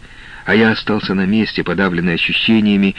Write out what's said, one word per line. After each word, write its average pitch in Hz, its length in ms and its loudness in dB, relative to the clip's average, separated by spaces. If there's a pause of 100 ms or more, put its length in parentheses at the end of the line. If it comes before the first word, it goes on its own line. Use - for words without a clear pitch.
(440)
а 87 100 0
я 226 160 4
остался 104 440 -4
на 95 120 -2
месте, 104 360 0
подавленный 87 520 0
ощущениями, 101 840 0